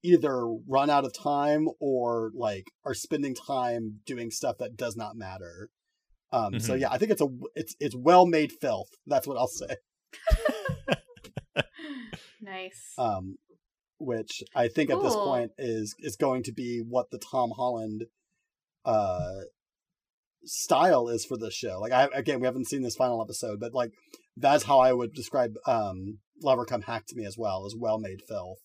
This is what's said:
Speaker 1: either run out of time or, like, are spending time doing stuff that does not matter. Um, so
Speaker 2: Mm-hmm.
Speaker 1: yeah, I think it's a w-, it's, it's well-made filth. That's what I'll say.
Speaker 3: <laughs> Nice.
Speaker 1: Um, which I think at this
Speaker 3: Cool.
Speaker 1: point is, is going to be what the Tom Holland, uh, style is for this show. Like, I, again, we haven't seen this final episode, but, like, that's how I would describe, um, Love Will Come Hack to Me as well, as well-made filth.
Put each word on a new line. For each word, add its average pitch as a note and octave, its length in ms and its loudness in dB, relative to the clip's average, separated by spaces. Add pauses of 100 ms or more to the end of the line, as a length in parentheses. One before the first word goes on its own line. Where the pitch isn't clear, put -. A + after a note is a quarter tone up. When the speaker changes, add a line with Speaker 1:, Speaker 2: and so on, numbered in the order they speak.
Speaker 1:
either C#3+ 460 4
run C3 420 2
out C#3+ 140 6
of C3 100 -4
time D3 540 2 (140)
or, A#2+ 540 0
like, G#2 280 -4 (220)
are C#3 80 -4
spending C#3 420 -4
time A#2+ 720 -4
doing A#2+ 260 -8
stuff B2 280 -4
that A#2 180 -8
does A#2 180 -6
not A2+ 220 -10
matter. F#2 500 -14 (640)
Um, A2+ 280 0
so A2 140 -4
Speaker 2:
Mm-hmm. C3 100 0
Speaker 1:
yeah, C3 80 0
I B2+ 60 -2
think G#3+ 140 2
it's G3+ 100 2
a D3 40 4
w-, B2+ 280 -6
it's, - 260 -10
it's C#3+ 160 -4
well-made D#3+ 580 6
filth. G#2+ 340 -4 (180)
That's C#3 220 0
what C3+ 100 -4
I'll B2 100 2
say. - 340 -8
Speaker 3:
<laughs> - 1120 -2 (1500)
Nice. F#3 560 -14
Speaker 1:
Um, G2 400 -2 (640)
which A#2 440 -6 (100)
I A#2+ 140 2
think D3 220 0
at C3 120 2
this B2+ 120 2
Speaker 3:
Cool. G#3 100 0
Speaker 1:
point A#2+ 340 -2
is, A2 420 -4
is C3 180 -10
going C3 260 0
to B2+ 80 -8
be A#2+ 340 -6
what A#2+ 240 0
the C3+ 80 -12
Tom B2 380 -2
Holland, A2+ 480 -4 (800)
uh, F#2+ 600 0 (1000)
style C#3+ 640 4
is A#2 160 -2
for B2+ 140 -6
this A2 160 -6
show. F#2+ 260 -6
Like, A2+ 140 -2
I, C3+ 200 6
again, C3+ 280 -2
we B2+ 40 0
haven't B2+ 220 -2
seen C#3 140 -4
this A#2+ 160 -4
final B2 240 2
episode, A2 400 -6
but, A#2+ 120 -8
like, A#2+ 180 0 (440)
that's C#3 300 4
how C#3 140 8
I C3 120 8
would B2 220 0
describe, A#2+ 400 0 (120)
um, G#2 520 0 (240)
Love C3+ 160 4
Will A#2+ 80 -2
Come A#2 160 -4
Hack A2+ 260 -6
to - 80 -16
Me A2+ 100 -8
as G2 120 -10
well, G2 280 -4
as G#2 140 -10
well-made G#2+ 480 -4
filth. F#2+ 380 -8